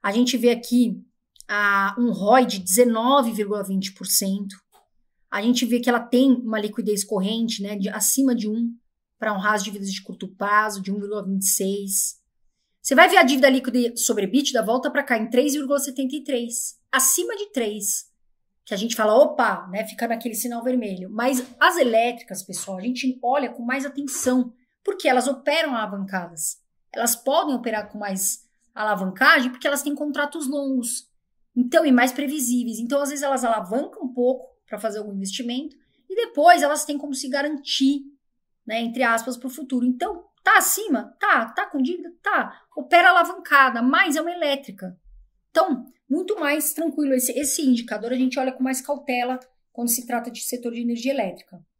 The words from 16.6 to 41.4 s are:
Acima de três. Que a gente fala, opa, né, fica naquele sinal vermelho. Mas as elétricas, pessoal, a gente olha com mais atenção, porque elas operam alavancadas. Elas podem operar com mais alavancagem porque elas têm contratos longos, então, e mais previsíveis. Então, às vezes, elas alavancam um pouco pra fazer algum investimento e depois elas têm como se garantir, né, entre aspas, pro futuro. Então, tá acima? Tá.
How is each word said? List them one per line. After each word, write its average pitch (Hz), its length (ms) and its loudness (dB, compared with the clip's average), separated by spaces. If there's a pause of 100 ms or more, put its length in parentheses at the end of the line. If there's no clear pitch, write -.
Acima 359 440 0
de 403 160 -10
três. 214 580 -4 (560)
Que - 80 -6
a 196 40 -4
gente 226 180 -4
fala, 214 180 2
opa, 226 540 4
né, 202 180 -6
fica 233 220 -6
naquele 226 260 -6
sinal 233 300 -8
vermelho. 202 480 -4
Mas 247 320 -2 (160)
as 339 180 6
elétricas, 233 640 0
pessoal, 190 360 -10
a 185 40 -10
gente 254 400 -4
olha 254 300 0
com 240 120 -12
mais 262 220 -4
atenção, 254 680 -2 (300)
porque 381 240 -2
elas 254 200 2
operam 285 480 0
alavancadas. 190 840 -6 (340)
Elas 233 240 -2
podem 302 380 0
operar 220 380 -6
com 214 80 -14
mais 196 500 -6 (340)
alavancagem 240 680 2
porque - 160 -6
elas 277 160 -2
têm 294 100 -2
contratos 294 540 -4
longos, 269 640 -4 (460)
então, 254 300 4
e 285 60 4
mais 247 200 6
previsíveis. 247 680 -4
Então, 254 220 -2
às 277 80 -2
vezes, 294 140 -6
elas 269 200 0
alavancam 233 600 -2
um 254 100 -8
pouco 247 340 0 (180)
pra 208 140 -10
fazer 214 200 -6
algum 208 140 -10
investimento 240 600 -6 (340)
e 370 60 -8
depois 349 460 6
elas 294 240 0
têm 294 120 -6
como 294 160 -8
se 269 140 -8
garantir, 277 760 0 (600)
né, 220 160 -4
entre 233 220 -2
aspas, 233 320 0
pro 262 140 -10
futuro. 254 360 -2
Então, 294 400 -2 (180)
tá 415 140 6
acima? 359 600 0
Tá. 294 300 2